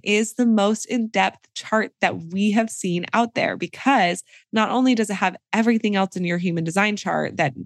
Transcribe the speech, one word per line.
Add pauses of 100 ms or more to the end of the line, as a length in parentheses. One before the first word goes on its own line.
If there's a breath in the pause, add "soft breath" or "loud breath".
is
the
most
in-depth
chart
that
we
have
seen
out
there,
because (300 soft breath)
not
only
does
it
have (160)
everything
else
in
your
human
design
chart
that (140)